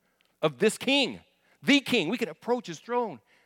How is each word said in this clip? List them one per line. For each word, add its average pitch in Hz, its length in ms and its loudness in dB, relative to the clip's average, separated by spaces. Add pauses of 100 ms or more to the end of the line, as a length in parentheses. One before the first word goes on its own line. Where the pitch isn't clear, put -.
(420)
of 151 160 0
this 208 180 2
king, 240 440 0 (420)
the 277 180 4
king. 220 280 0
We 226 100 -2
can 226 100 -4
approach 233 380 -4
his 170 120 -10
throne 226 420 -6 (260)